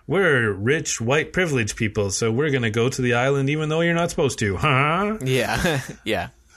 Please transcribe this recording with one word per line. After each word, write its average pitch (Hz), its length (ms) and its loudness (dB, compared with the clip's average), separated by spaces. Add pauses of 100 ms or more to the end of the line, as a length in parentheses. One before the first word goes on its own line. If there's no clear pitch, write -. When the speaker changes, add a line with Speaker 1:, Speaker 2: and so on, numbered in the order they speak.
Speaker 1:
"We're 139 460 2
rich, 120 480 -2
white, 135 320 0
privileged 143 420 0
people, 101 360 -2
so 113 200 0
we're 143 200 0
gonna 120 200 0
go 117 160 2
to 131 140 -4
the 120 140 2
island 135 340 2
even 151 180 -2
though 160 140 0
you're 170 120 2
not 170 160 0
supposed 147 300 0
to." 98 160 0
Huh? 156 680 0
Speaker 2:
Yeah. 127 600 0 (120)
<laughs> - 120 -16
Yeah. 101 240 -2 (280)